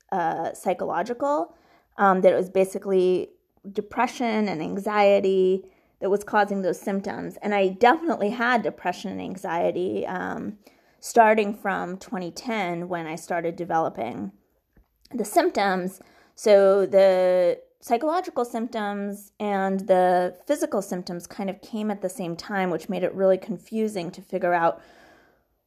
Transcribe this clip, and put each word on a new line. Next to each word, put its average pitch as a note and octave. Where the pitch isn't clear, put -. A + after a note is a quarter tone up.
uh, D#3+
psychological, A3+
um, F#3+
that F#3
it B2
was F3+
basically F#3+
depression A3
and D#3+
anxiety G3
that G3
was G3+
causing G3+
those F#3
symptoms. G3
And G#3
I F#3+
definitely A#3+
had A#3+
depression -
and F#2+
anxiety, F3+
um, F#3
starting A3
from F3+
twenty F#3+
ten F3
when E3+
I D#3+
started E3+
developing E3
the G#3+
symptoms. G3+
So G3
the F#3
psychological D4+
symptoms G#3
and G3
the F3+
physical D4
symptoms F3+
kind G3
of F#3+
came G#3+
at G3+
the F3+
same E3+
time, F#3+
which D#3+
made F3+
it -
really F#3+
confusing G#3
to F#3
figure F3
out E3+